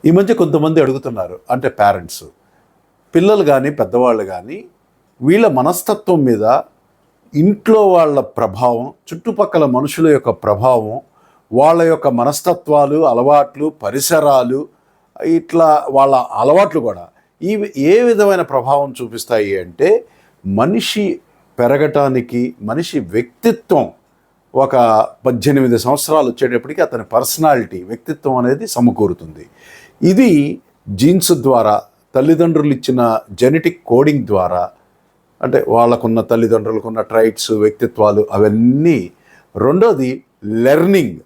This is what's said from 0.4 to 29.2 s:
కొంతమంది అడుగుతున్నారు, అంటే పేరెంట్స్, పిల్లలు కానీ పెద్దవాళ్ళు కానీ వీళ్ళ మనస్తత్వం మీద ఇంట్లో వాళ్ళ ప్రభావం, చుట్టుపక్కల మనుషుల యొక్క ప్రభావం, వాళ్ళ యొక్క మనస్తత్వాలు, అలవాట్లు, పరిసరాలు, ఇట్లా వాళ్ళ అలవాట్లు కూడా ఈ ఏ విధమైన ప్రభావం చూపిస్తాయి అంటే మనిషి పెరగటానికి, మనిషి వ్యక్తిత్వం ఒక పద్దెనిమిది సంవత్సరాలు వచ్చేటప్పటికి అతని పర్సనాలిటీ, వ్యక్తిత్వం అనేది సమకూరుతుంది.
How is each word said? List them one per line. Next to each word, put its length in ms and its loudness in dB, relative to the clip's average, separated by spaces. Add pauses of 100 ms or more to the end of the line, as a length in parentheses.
కొంతమంది 420 0
అడుగుతున్నారు, 560 -6 (140)
అంటే 160 -4 (100)
పేరెంట్స్, 460 -2 (920)
పిల్లలు 360 2
కానీ 180 0 (100)
పెద్దవాళ్ళు 520 0
కానీ 260 -14 (720)
వీళ్ళ 200 4 (120)
మనస్తత్వం 680 -2
మీద 160 0 (960)
ఇంట్లో 400 2 (140)
వాళ్ళ 240 2 (200)
ప్రభావం, 460 -2 (240)
చుట్టుపక్కల 560 -2 (120)
మనుషుల 300 0 (100)
యొక్క 120 -2 (140)
ప్రభావం, 560 0 (600)
వాళ్ళ 200 4 (120)
యొక్క 140 -2 (120)
మనస్తత్వాలు, 800 0 (140)
అలవాట్లు, 560 0 (160)
పరిసరాలు, 760 0 (760)
ఇట్లా 320 2 (260)
వాళ్ళ 180 4 (280)
అలవాట్లు 460 2
కూడా 180 -12 (420)
ఈ 40 -2 (400)
ఏ 40 6 (140)
విధమైన 420 0
ప్రభావం 380 0 (100)
చూపిస్తాయి 640 -4
అంటే 260 0 (680)
మనిషి 460 -2 (520)
పెరగటానికి, 840 0 (280)
మనిషి 280 -6 (180)
వ్యక్తిత్వం 680 -2 (800)
ఒక 120 -2 (500)
పద్దెనిమిది 580 0
సంవత్సరాలు 480 0
వచ్చేటప్పటికి 540 -4
అతని 180 -10 (100)
పర్సనాలిటీ, 640 -2 (140)
వ్యక్తిత్వం 500 -6
అనేది 320 -2
సమకూరుతుంది. 720 -2 (640)